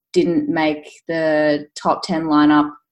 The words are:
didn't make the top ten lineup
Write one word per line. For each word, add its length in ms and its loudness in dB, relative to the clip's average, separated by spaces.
didn't 380 0
make 420 -4
the 580 0
top 220 -2
ten 220 -4
lineup 440 4